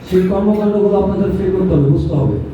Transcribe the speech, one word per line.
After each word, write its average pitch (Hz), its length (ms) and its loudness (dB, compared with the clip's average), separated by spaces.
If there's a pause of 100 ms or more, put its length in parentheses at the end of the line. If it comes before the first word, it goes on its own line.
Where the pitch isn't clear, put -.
সেই 185 180 2
কর্মকাণ্ডগুলো 208 680 0
আপনাদের - 400 0
ফিল 190 140 -2
করতে 185 220 0
হবে, 143 160 2
বুঝতে - 260 0
হবে 113 220 0 (160)